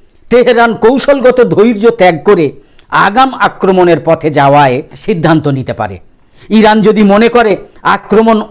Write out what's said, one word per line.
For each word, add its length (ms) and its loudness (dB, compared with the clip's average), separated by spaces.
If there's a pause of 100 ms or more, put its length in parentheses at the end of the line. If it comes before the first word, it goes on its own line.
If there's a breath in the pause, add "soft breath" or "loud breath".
(260)
তেহরান 440 2 (140)
কৌশলগত 540 0 (160)
ধৈর্য 300 0 (140)
ত্যাগ 180 2 (120)
করে 180 2 (600 soft breath)
আগাম 240 0 (180)
আক্রমণের 580 0
পথে 240 -2
যাওয়ায় 460 2 (280)
সিদ্ধান্ত 400 0 (140)
নিতে 220 -8
পারে। 160 -10 (600 soft breath)
ইরান 240 2
যদি 200 2 (100)
মনে 160 2
করে 240 0 (440 soft breath)
আক্রমণ 400 0 (140)